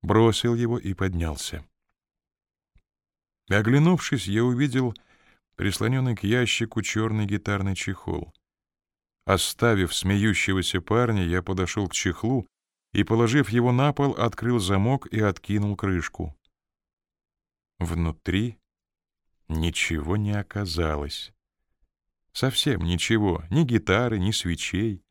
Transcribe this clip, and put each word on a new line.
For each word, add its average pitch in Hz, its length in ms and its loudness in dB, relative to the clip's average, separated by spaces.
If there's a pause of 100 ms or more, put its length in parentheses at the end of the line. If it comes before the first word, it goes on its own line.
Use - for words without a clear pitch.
Бросил 113 540 4
его 117 220 0
и 98 160 -6
поднялся. 82 720 -4 (1800)
Оглянувшись, 131 800 2
я 104 160 2
увидел 127 500 0 (640)
прислоненный 117 600 0
к - 80 -10
ящику 110 580 0
черный 107 440 -2
гитарный 98 500 -2
чехол. 87 580 -8 (920)
Оставив 98 680 2
смеющегося 95 880 0
парня, 110 440 0
я 90 160 0
подошел 92 460 -2
к 85 60 -10
чехлу 113 540 -2 (460)
и, 101 100 2
положив 117 460 4
его 120 220 2
на 139 220 2
пол, 143 200 0
открыл 120 460 0
замок 98 520 0
и 110 80 -2
откинул 104 560 0
крышку. 85 600 -4 (1400)
Внутри 85 800 -2 (880)
ничего 80 680 -2
не 104 140 -2
оказалось. 82 1000 -4 (1000)
Совсем 127 480 0
ничего, 87 680 2
ни 156 140 4
гитары, 113 560 2
ни 95 120 0
свечей. 92 800 -2